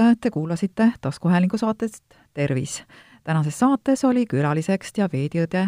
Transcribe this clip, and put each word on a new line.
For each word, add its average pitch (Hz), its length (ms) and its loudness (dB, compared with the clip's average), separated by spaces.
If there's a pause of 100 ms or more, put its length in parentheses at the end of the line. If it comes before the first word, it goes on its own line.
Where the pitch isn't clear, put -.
(220)
te 233 100 -2
kuulasite 185 600 0 (100)
taskuhäälingu 180 560 0
saatest 220 460 -4 (300)
Tervis. 143 500 -4 (400)
Tänases 156 360 -2
saates 269 460 2
oli 247 200 2
külaliseks 156 680 -2
diabeediõde 170 720 -2